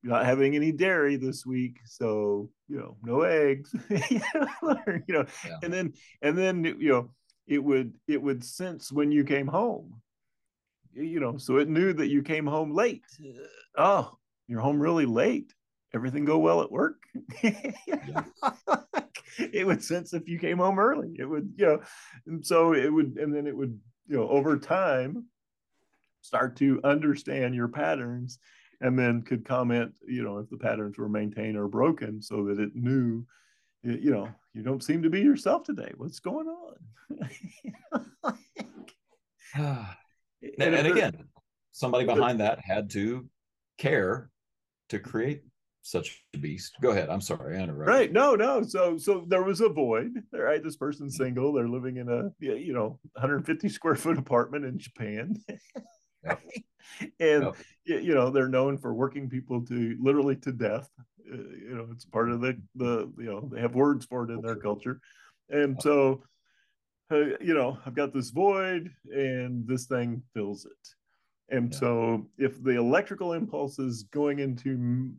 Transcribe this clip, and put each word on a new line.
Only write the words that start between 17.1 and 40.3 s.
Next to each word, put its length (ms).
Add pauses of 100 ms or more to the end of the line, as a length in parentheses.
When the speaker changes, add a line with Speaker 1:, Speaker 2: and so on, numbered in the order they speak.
Speaker 2:
Yeah. 380 (1120)
Speaker 1:
It 280
would 160
sense 300
if 160
you 100
came 200
home 200
early. 400
It 60
would, 320
you 100
know, 140 (460)
and 180
so 300
it 180
would, 240
and 180
then 120
it 100
would, 240 (260)
you 100
know, 120
over 300
time, 640 (960)
start 360
to 280
understand 680
your 140
patterns, 680 (440)
and 160
then 240
could 240
comment, 480 (120)
you 160
know, 160
if 120
the 80
patterns 400
were 100
maintained 480
or 100
broken, 540
so 240
that 160
it 160
knew, 480 (600)
y-, 180
you 80
know, 180 (240)
"You 100
don't 220
seem 180
to 80
be 120
yourself 420
today. 320
What's 240
going 280
on?" 280 (380)
<laughs> 1200 (1160)
Speaker 2:
<sighs> 320 (580)